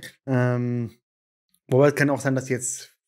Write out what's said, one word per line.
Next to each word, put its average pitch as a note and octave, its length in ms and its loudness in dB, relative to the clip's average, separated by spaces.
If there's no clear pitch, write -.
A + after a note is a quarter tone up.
Ähm, B2 720 -2
wobei C#3 220 6
es C#3+ 60 0
kann C#3+ 140 2
auch C3+ 120 -2
sein, C3+ 140 0
dass C3 100 -4
sie B2+ 80 -4
jetzt - 420 -8